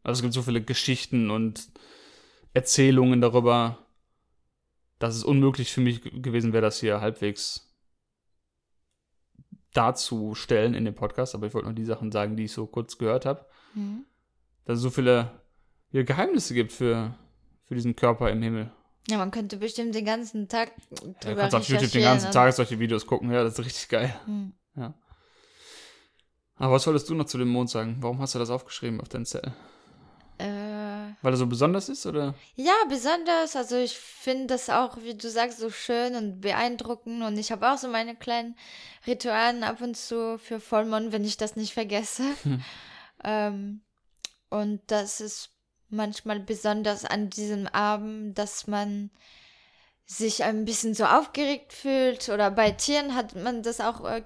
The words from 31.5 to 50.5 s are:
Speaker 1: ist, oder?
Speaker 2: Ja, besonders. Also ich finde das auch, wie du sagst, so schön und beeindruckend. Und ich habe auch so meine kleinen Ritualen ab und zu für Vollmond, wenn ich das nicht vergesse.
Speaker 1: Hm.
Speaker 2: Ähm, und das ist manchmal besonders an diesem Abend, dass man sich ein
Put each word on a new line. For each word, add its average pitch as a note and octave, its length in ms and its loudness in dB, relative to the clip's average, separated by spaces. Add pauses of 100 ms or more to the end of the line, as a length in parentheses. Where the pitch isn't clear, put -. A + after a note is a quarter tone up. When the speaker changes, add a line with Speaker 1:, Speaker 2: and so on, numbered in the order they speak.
Speaker 1:
ist, C#4 200 -10
oder? C#3+ 260 -2 (220)
Speaker 2:
Ja, D#4 180 2 (160)
besonders. D#4+ 640 0
Also A#3+ 220 -2
ich B3 200 -2
finde C4 500 -4
das B3+ 220 -2
auch, B3 320 2
wie A3+ 140 -10
du A3+ 140 -10
sagst, A#3 300 -2
so A3+ 100 -4
schön A#3+ 460 -2
und G3+ 260 -6
beeindruckend. A#3 840 -2
Und G#3 140 -2
ich G#3+ 140 -4
habe A3+ 200 2
auch C#4 60 2
so C4 100 -6
meine A#3 280 -4
kleinen A#3 400 -4 (500)
Ritualen A#3+ 580 0
ab A#3 180 -4
und A#3+ 140 -6
zu A3+ 440 -4
für A3 200 -8
Vollmond, A3 520 0
wenn G#3 120 0
ich G#3 140 -4
das G#3+ 180 -4
nicht A3 180 -6
vergesse. G#3+ 500 -4 (200)
Speaker 1:
Hm. C3 180 0 (600)
Speaker 2:
Ähm, G#3 580 -4 (680)
und G#3 380 -2
das G#3 340 -2
ist - 300 -10 (380)
manchmal G#3+ 500 -4
besonders G#3 680 -2
an G#3 240 -2
diesem G#3 380 -4
Abend, G#3+ 720 -2
dass - 300 -4
man G3+ 440 -2 (920)
sich - 380 -2
ein A3 220 0